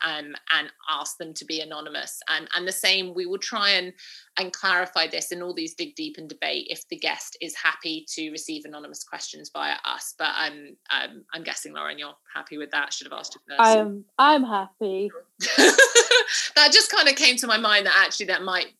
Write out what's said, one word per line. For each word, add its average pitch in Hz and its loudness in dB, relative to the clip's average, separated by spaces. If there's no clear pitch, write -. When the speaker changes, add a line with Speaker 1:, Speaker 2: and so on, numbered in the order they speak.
Speaker 1:
um, 151 -6
and 151 0
ask 151 -4
them 160 -12
to - -14
be 160 -8
anonymous. 151 -10
Um, 156 -4
and 180 -2
the 185 -4
same, 185 0
we 180 -4
will 190 -4
try 202 0
and, 185 0
and 180 -4
clarify 180 0
this 165 -6
in 175 -8
all 175 -8
these 165 -8
Dig 151 -8
Deep 156 -10
and 160 -14
debate 151 -6
if - -12
the 170 -10
guest 156 -6
is 160 -10
happy 160 -4
to 156 -8
receive 151 -10
anonymous 147 -16
questions - -14
via 147 -4
us. - -8
But 156 -2
I'm, 147 -6
um, 135 -6
I'm 165 -12
guessing, 151 -8
Lauren, 151 -8
you're 147 -14
happy 147 -12
with 143 -10
that. 143 -2
Should - -10
have - -12
asked - -14
you - -20
first. 139 -10
Speaker 2:
I'm, 214 2
I'm 285 6
happy. 196 -4
Speaker 1:
<laughs> 427 10
That 294 8
just 427 6
kinda 302 6
came 269 4
to 247 -2
my 220 2
mind 208 4
that 175 4
actually 190 2
that 180 0
might 180 -2